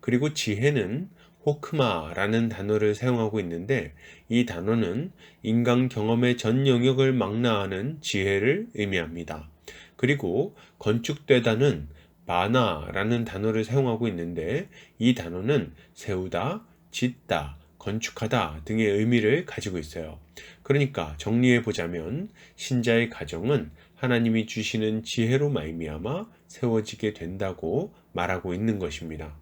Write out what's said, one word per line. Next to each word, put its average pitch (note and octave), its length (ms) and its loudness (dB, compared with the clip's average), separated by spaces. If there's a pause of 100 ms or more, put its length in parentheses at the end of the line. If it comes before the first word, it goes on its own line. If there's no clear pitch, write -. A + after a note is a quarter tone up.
그리고 B2+ 320 2
지혜는 A#2+ 760 0 (360)
호크마라는 A2+ 1040 0
단어를 G#2 460 0
사용하고 A2+ 460 0
있는데 F2 540 -4 (340)
이 A#2+ 180 4
단어는 G#2+ 640 -2 (300)
인간 A#2+ 460 2
경험의 A#2 480 2
전 B2 300 2
영역을 C3 460 4
망라하는 G#2+ 880 0
지혜를 G#2 760 2
의미합니다. E2 760 -4 (460)
그리고 C3 580 0 (240)
건축되다는 A#2 1080 2 (360)
마나라는 G2 1000 2
단어를 A2 400 0
사용하고 A#2 440 0
있는데 E2+ 600 -4 (300)
이 B2 160 4
단어는 F#2 580 -2 (220)
세우다, F#2+ 720 -4 (260)
짓다, D#2+ 680 -4 (200)
건축하다 G#2 840 -2
등의 A2 220 0
의미를 A2+ 600 4
가지고 F#2 320 -6
있어요. D#2 420 -10 (420)
그러니까 C3+ 540 0
정리해 A#2+ 460 4
보자면 F2+ 680 -4 (260)
신자의 A#2 560 2
가정은 E2 600 -2 (260)
하나님이 A#2 500 2
주시는 A2 560 -2
지혜로 B2 460 2
말미암아 E2 760 -4 (200)
세워지게 A2 680 -2
된다고 F#2+ 800 -4 (180)
말하고 F2+ 420 -2
있는 G#2+ 240 0
것입니다. D#2 640 -8